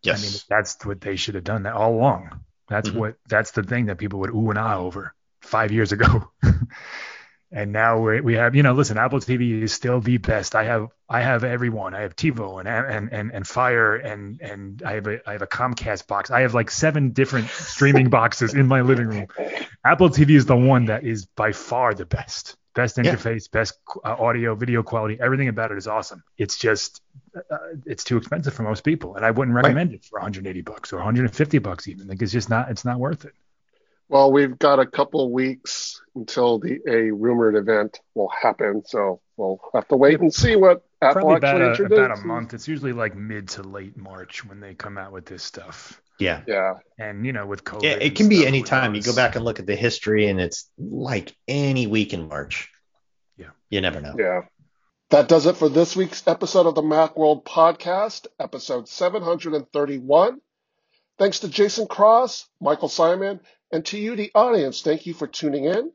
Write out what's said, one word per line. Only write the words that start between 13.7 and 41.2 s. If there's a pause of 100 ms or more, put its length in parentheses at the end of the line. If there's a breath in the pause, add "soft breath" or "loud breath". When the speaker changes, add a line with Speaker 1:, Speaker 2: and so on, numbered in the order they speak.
Speaker 2:
and,
and
I
have
a,
I
have
a
Comcast
box.
I
have,
like,
seven
different
streaming
boxes
in
my
living
room. (580 loud breath)
Apple
T
V
is
the
one
that
is
by
far
the
best. (160)
Best
Speaker 1:
Yeah.
Speaker 2:
interface,
best
qu-,
uh,
audio,
video
quality,
everything
about
it
is
awesome. (140)
It's
just, (380)
uh, (280)
it's
too
expensive
for
most
people,
and
I
wouldn't
Speaker 1:
Right.
Speaker 2:
recommend
it
for
a
hundred
eighty
bucks
or
a
hundred
and
fifty
bucks
even.
Like,
it's
just
not,
it's
not
worth
it. (760)
Speaker 3:
Well,
we've
got
a
couple
weeks (140)
until
the,
a
rumored
event (140)
will
happen,
so (160)
we'll (140)
have
to
wait
and
see
what (180)
Apple